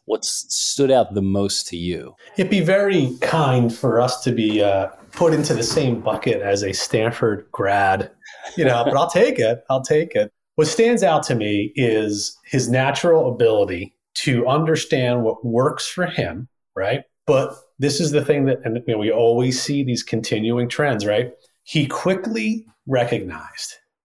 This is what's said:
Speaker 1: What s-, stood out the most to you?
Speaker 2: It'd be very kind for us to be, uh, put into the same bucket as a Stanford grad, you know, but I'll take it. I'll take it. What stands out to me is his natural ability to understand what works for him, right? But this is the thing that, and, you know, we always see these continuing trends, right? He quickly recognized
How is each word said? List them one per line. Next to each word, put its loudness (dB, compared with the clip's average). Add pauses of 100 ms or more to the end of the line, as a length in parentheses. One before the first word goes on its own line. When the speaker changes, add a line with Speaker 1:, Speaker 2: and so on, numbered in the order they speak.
Speaker 1:
What -2
s-, -8
stood 0
out 2
the 0
most -2
to -10
you? -6 (240)
Speaker 2:
It'd -2
be 2
very 2
kind 2
for 0
us 0
to 0
be, 2
uh, 2 (220)
put 2
into 0
the -2
same 0
bucket -2
as 0
a -2
Stanford -2
grad, 0 (440)
you 0
know, 4
but 2
I'll 2
take 2
it. 0
I'll 0
take 0
it. 0 (220)
What 2
stands 2
out 2
to -2
me -2
is 0
his -2
natural 2
ability 0 (200)
to 0
understand 0
what -2
works 0
for -4
him, -6 (280)
right? -2 (200)
But 2 (240)
this 0
is 0
the 2
thing 2
that, 0
and, -4
you 2
know, 0
we 0
always 2
see -2
these -2
continuing -2
trends, -2
right? 0 (300)
He -2
quickly -4 (180)
recognized -4 (280)